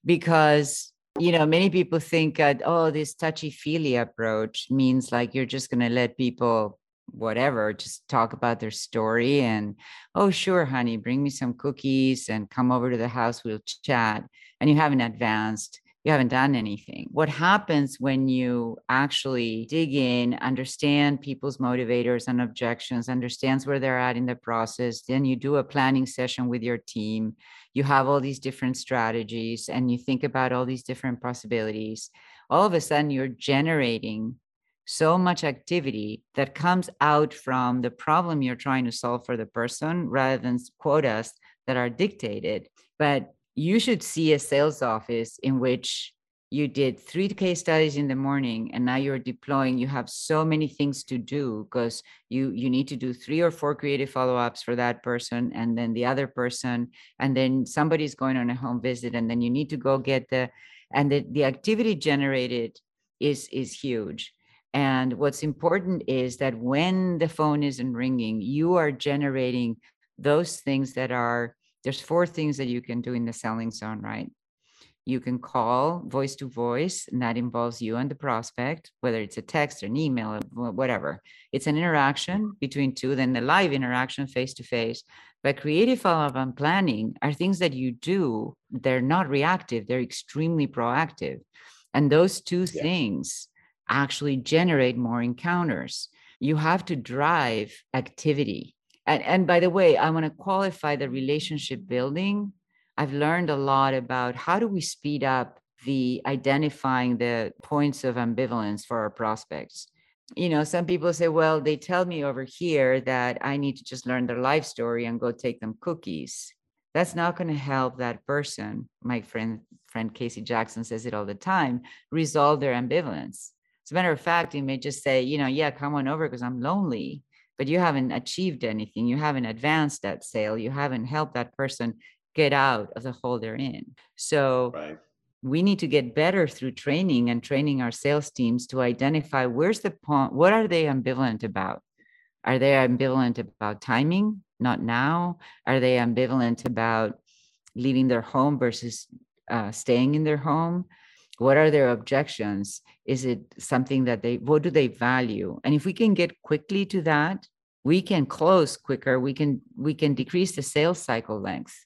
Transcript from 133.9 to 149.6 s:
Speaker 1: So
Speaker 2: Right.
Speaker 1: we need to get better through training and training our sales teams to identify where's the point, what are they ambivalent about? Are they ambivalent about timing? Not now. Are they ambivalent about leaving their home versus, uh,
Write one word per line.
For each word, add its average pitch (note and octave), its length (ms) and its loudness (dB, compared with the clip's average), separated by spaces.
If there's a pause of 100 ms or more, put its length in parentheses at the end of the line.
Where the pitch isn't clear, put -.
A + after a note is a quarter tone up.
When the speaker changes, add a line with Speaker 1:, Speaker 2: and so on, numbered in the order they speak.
Speaker 1:
So C3 580 2
Speaker 2:
Right. D#2 240 -10 (440)
Speaker 1:
we C#3+ 200 0
need G3 180 4
to E3 60 0
get B2+ 280 2
better E3+ 340 4
through C3 240 -6
training C#3+ 560 2
and A#2+ 140 0
training C#3 400 0
our A#2+ 80 -2
sales C#3+ 400 0
teams B2 380 0
to C3 120 -2
identify C3+ 640 0
where's D#3+ 340 0
the G3 100 -2
point, C#3+ 420 0
what E3+ 220 6
are A3 140 4
they E3 160 2
ambivalent C3 580 0
about? G2 400 -4 (640)
Are C3 140 2
they C#3 140 6
ambivalent B2+ 640 4
about G#2 440 -6
timing? F3+ 600 0 (180)
Not A#2+ 220 0
now. D#3 560 0 (280)
Are C3 140 2
they B2+ 180 4
ambivalent A#2+ 640 2
about A2+ 540 0 (560)
leaving C3 340 2
their A#2 140 2
home C3+ 360 2
versus, A#2 480 -4 (440)
uh, A2 220 -2